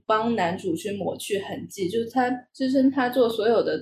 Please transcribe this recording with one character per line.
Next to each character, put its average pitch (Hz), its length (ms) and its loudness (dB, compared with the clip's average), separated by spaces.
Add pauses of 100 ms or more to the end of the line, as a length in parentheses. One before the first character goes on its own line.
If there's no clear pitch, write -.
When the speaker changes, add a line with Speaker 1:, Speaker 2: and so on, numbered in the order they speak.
Speaker 1:
帮 226 300 0
男 180 220 0
主 175 180 -4
去 202 160 -6
抹 170 260 -4
去 196 220 -4
痕 190 280 -10
迹， 190 200 -6
Speaker 2:
嗯。 - 20 -6
Speaker 1:
就 226 100 -2
是 226 100 -4
她 254 200 0 (240)
支 262 180 -2
撑 269 200 6
她 262 180 0
做 247 180 4
所 220 200 0
有 214 160 4
的 156 180 -2